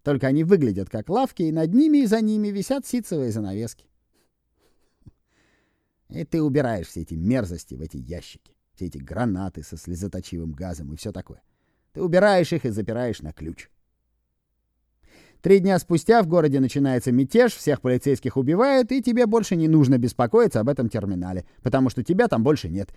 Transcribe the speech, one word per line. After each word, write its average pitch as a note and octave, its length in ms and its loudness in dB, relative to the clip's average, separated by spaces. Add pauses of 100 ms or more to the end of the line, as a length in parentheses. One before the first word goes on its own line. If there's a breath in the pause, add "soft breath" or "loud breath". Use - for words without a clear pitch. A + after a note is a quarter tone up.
Только C#3 260 0
они D3 180 2
выглядят B2 440 2
как G#2+ 200 -10
лавки, A3 340 -2
и D#3+ 80 0
над D#3+ 220 -2
ними D4 260 4
и C4+ 60 2
за A3 160 2
ними G#3+ 260 0
висят G3+ 400 -4
ситцевые D#3+ 440 -4
занавески. G#2 540 -8 (2250)
И B2 160 -10
ты E3 180 -2
убираешь B2+ 460 0
все - 140 -10
эти E2 140 -10
мерзости F2+ 600 -2
в B1+ 60 -14
эти D#2+ 160 -12
ящики, C#2+ 580 -16 (180)
все - 120 -10
эти D#2+ 140 -10
гранаты F#2 600 -6
со E2 160 -16
слезоточивым F2 760 -10
газом E2 400 -10
и - 20 -10
всё G#2+ 160 -10
такое. - 300 -16 (500)
Ты - 100 -10
убираешь F3+ 520 4
их D#3 120 -4
и C3 40 0
запираешь A2 520 -4
на D2+ 120 -12
ключ. - 360 -14 (1700 soft breath)
Три F#3+ 160 8
дня F#3+ 180 2
спустя G#3 460 4
в F3 40 0
городе D3+ 340 2
начинается C3 500 0
мятеж, E3+ 420 4
всех - 280 -2
полицейских B2+ 560 -2
убивают, A3 560 2
и C4+ 80 0
тебе A#3+ 240 2
больше G#3+ 320 0
не D#3+ 100 2
нужно D3+ 300 6
беспокоиться B2 640 2
об A2+ 80 0
этом C3+ 180 -2
терминале, F#2 580 -6 (160 soft breath)
потому C3 280 2
что A2+ 120 -4
тебя F#3 280 2
там A2+ 140 0
больше C3+ 260 2
нет, F#2 280 -8